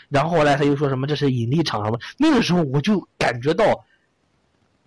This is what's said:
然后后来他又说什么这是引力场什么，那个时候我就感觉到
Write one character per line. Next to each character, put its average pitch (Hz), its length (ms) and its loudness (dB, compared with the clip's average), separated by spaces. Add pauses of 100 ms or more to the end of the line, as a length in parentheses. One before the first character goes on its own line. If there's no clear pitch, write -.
然 139 160 0
后 165 60 -4
后 165 120 2
来 143 140 4
他 147 80 0
又 143 100 2
说 143 140 -2
什 131 100 -2
么 135 80 -4
这 151 80 -4
是 139 160 0
引 120 200 -2
力 165 120 2
场 107 220 -4
什 107 60 -2
么， 113 80 -4 (180)
那 320 180 2
个 233 60 2
时 170 140 0
候 175 80 2
我 139 180 -2
就 196 260 -2 (120)
感 123 240 -2
觉 147 100 0
到 180 320 2 (1040)